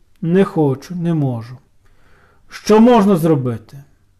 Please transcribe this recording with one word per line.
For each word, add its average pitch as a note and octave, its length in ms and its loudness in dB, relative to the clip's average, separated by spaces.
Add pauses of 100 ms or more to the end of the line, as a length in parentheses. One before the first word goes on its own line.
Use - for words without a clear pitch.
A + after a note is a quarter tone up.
(220)
Не F3 220 2
хочу, D3+ 500 -4
не E3+ 200 -4
можу. B2+ 440 -6 (920)
Що - 320 0
можна A3 360 4
зробити? C#3 640 -4 (420)